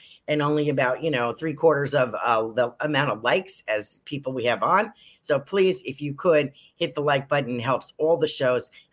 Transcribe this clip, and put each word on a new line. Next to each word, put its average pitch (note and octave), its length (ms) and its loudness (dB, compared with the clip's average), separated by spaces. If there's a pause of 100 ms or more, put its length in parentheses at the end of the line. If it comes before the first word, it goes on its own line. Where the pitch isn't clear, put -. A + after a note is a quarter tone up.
(280)
and D3+ 140 2
only D3 260 2
about, C3 340 0
you D#3+ 80 -2
know, A#2+ 220 0
three D#3 220 -6
quarters C#3+ 420 2
of, B2+ 200 2
uh, A2 320 2
the A#2+ 340 0
amount C#3+ 300 0
of G#2+ 120 -4
likes E3 460 0
as G#2+ 340 -4
people C#3 300 -8
we B2+ 100 -4
have A2+ 180 0
on. F#3 300 2 (300)
So C#3 180 0
please, F#3 440 0
if C3+ 180 -12
you C#3+ 120 -4
could, D3 380 2 (240)
hit D#3 200 -4
the D3+ 60 -4
like C#3+ 280 0
button. B2 320 -2
It - 20 -6
helps B2 340 -2
all D#3+ 200 2
the D3 100 0
shows, B2+ 440 -2 (220)